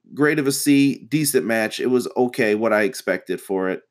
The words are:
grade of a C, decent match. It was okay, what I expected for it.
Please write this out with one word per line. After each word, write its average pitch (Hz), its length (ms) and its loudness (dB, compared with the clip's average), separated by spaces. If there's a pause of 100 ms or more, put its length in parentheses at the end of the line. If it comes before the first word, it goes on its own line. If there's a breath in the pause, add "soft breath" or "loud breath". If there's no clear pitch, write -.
(140)
grade 151 240 2
of 135 80 -2
a 139 60 0
C, 139 580 2
decent 143 340 0
match. 113 340 -2
It - 100 -2
was 123 280 0
okay, 120 380 0
what 110 180 0
I 107 120 2
expected 92 540 -4
for 95 300 -4
it. 92 220 -4